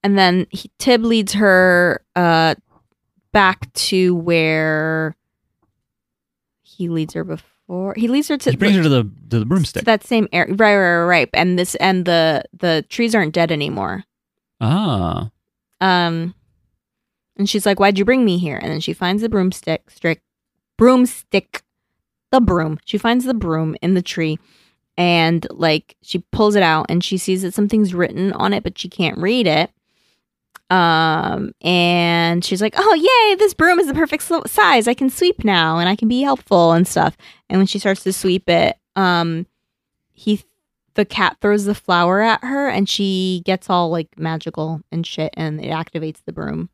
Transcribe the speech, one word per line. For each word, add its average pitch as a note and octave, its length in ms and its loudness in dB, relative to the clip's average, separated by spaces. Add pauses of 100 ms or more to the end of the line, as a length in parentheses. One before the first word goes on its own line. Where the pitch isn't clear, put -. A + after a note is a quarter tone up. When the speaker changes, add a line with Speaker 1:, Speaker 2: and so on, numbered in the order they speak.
Speaker 1:
And G3+ 140 2
then F#3 340 2
he, - 280 -14
Tib A#3+ 260 2
leads A3+ 300 0
her, F#3 680 2 (140)
uh, E3 380 2 (760)
back F#3+ 420 2
to F#3 400 0
where D#3+ 1000 0 (1500)
he - 260 -10
leads D#3+ 260 -4
her E3 100 -6
before. F3+ 720 -10
He A3 120 0
leads C#4 200 0
her D4 100 -2
to - 120 0
Speaker 2:
He B2+ 60 0
brings G3+ 200 2
Speaker 1:
the, - 20 4
Speaker 2:
her E3+ 60 2
to D#3+ 40 4
the, C3 140 4 (280)
to A#2 100 0
the G#2+ 40 -2
broomstick. D#3+ 380 0
Speaker 1:
to - 40 -8
that A3 180 2
same A3 280 0
area. F3 220 -2
Right, G#3 220 4
right, F3 240 2
right, E3+ 40 0
right. E3+ 300 2
And F3+ 240 2
this, F3+ 180 -2
and F#3 300 0
the, D#3+ 380 2 (140)
the D#3+ 300 0
trees A#3 260 -2
aren't D#3+ 200 0
dead E3+ 180 0
anymore. C#3+ 520 -6 (560)
Speaker 2:
Ah. A2 720 -2 (520)
Speaker 1:
Um, F3 520 0 (1000)
and G3+ 120 -2
she's G#3 180 -2
like, G3 120 2
"Why'd G3 200 2
you G3 80 2
bring B3+ 180 2
me F3+ 140 2
here?" D#3+ 180 -4
And - 160 -8
then D3+ 80 -6
she - 140 -8
finds F#3+ 280 -4
the A#3 60 -4
broomstick, F#3 600 -4
strick, - 320 -6 (540)
broomstick, B3 840 2 (680)
the C4 80 4
broom. E3 440 0
She - 140 -6
finds B3 280 0
the C4 80 -2
broom D#3+ 460 -2
in F3+ 140 0
the F3+ 80 2
tree, D#3 380 -4 (560)
and, E3+ 540 2
like, D#3 520 -2
she - 160 -8 (140)
pulls G#3 240 2
it F#3+ 80 4
out, D#3+ 240 2
and F3 160 -2
she F#3+ 120 -4
sees F#3 260 -4
that F#3 120 -6
something's G#3 400 0
written F3+ 380 -2
on G3 200 -2
it, G#3 120 -4
but - 120 -8
she - 120 -12
can't - 300 -4
read A3 280 0
it. D#3 240 0 (1000)
Um, D#3+ 920 0
and E3+ 840 0
she's F#3 160 -4
like, G#3+ 160 -2
"Oh, G4+ 180 4
yay, G#4 420 4
this G#4 180 2
broom E4+ 240 4
is F4 80 2
the C4+ 80 -4
perfect D4+ 340 -2
s-, E4+ 220 -4
size. C#4+ 380 2
I B3+ 60 0
can C4 140 -2
sweep - 360 -2
now, E3+ 340 2
and F3 100 0
I G3 60 2
can A3 140 -2
be B3 140 0
helpful F#3+ 500 2
and F3 160 4
stuff." D3+ 280 0 (320)
And F#3 120 0
when G3 80 2
she G#3 100 -6
starts G3 240 -2
to F#3+ 100 -4
sweep F#3+ 380 -2
it, F3 260 2 (200)
um, E3+ 500 0 (640)
he, - 300 -4 (520)
the G#3+ 100 0
cat - 360 -2
throws G#3 260 0
the G#3 80 -2
flower F3+ 460 0
at A3 220 0
her, C#4 260 -4
and G3 200 -2
she F#3 580 -4
gets F#3 240 -4
all, F3 200 0
like, E3 180 -4 (100)
magical D#3+ 720 -8
and E3 160 -6
shit, - 300 -8
and D#3 280 -6
it C#3+ 60 -8
activates D#3+ 560 -8
the E3 60 -12
broom D#3+ 420 -8